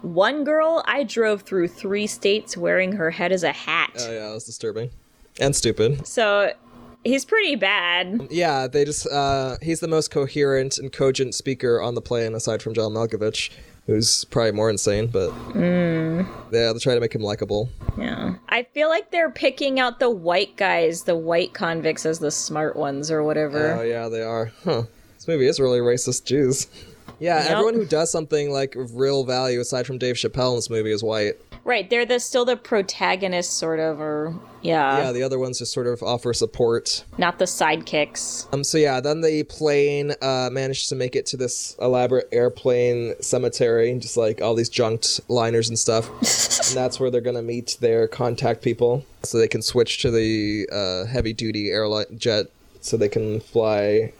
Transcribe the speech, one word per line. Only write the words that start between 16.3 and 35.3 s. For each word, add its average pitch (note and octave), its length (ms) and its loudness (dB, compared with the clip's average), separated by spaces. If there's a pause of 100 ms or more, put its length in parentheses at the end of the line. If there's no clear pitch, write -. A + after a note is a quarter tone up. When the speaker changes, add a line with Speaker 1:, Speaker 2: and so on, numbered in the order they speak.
Speaker 2:
yeah, A2+ 220 2
they A#2 60 -4
try B2+ 160 2
to A#2+ 40 4
make A#2 140 0
him A2+ 80 -4
likable. G#2 480 -2 (280)
Speaker 1:
Yeah. - 360 -4 (160)
I A#3+ 140 0 (100)
feel D4+ 160 0
like E4 220 -2
they're E4 200 0
picking C4+ 480 0
out B3 200 0
the B3 100 4
white F3+ 480 0
guys, E3+ 460 2
the F3 120 2
white E3+ 380 0
convicts, E3 520 -2
as D#3+ 140 0
the D3 120 0
smart - 440 -2
ones C#3+ 340 -4
or D#3 140 0
whatever. D3+ 560 0
Speaker 2:
Oh, A#2 40 -2
yeah, A#2 260 -2
they A2+ 140 -4
are. A2+ 280 -2 (120)
Huh. A#2 200 0 (320)
This - 120 -12
movie C3 200 4
is D#3+ 120 2
really B2 200 4
racist. B2 460 0
Jeez. C3+ 420 2 (520)
Yeah, D#3+ 240 2
Speaker 1:
Yep. D#3 80 0
Speaker 2:
everyone G#3+ 240 2
who G#3+ 100 0
does D#3 260 0
something, D3 400 0
like, C3+ 240 -2
of A#2+ 220 -8
real C3+ 260 2
value, B2+ 360 0
aside B2+ 280 -2
from B2+ 100 -8
Dave B2 180 0
Chappelle B2+ 360 0
in B2 60 0
this A2+ 120 -4
movie, A2 220 0
is G#2+ 120 0
white. G#2+ 320 0 (280)
Speaker 1:
Right, G#3+ 260 -2
they're A#3+ 160 2
the, B3 140 0
still B3 260 0
the B3 100 2
protagonists, F#3 960 -2
sort D#3+ 260 -2
of, D#3 200 -2
or, D#3 360 -4 (260)
yeah. C#3+ 440 2
Speaker 2:
Yeah, C3 60 -2
the B2 120 -2
other C3 160 -2